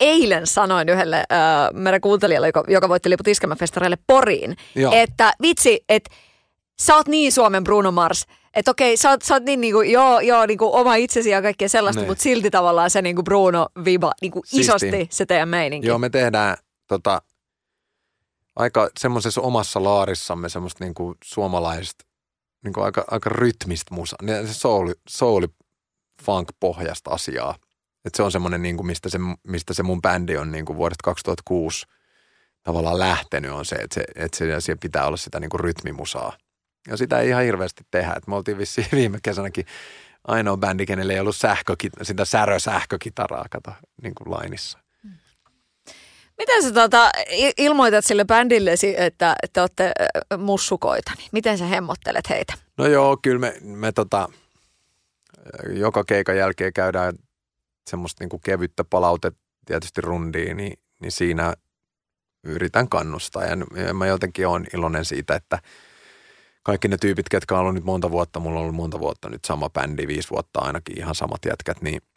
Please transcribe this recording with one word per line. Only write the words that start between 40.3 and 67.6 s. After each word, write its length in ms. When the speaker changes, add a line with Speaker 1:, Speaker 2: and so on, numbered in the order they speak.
Speaker 2:
bändi, 300
kenellä 260
ei 80
ollut 160
sähkökit-, 680
sitä 200
särösähkökitaraa, 1300
kato, 220
niinku 240
lainissa. 520
Speaker 1:
Miten 240
sä 100
tota, 380
i-, 280
ilmoitat 460
sille 200
bändillesi, 720
että 380
te 80
ootte, 240
äh, 540
mussukoita, 800
niin 140
miten 260
sä 80
hemmottelet 640
heitä? 240
Speaker 2:
No 80
joo, 360
kyllä 160
me, 240
me 300
tota, 360
joka 360
keikan 320
jälkeen 360
käydään 420
semmoista 340
niinku 140
kevyttä 460
palautetta 560
tietysti 340
rundiin, 560
niin, 220
niin 120
siinä 420
yritän 440
kannustaa. 560
Ja, 120
ja 80
mä 120
jotenkin 420
oon 260
iloinen 300
siitä, 300
että 240
kaikki 260
ne 100
tyypit, 300
ketkä 260
on 60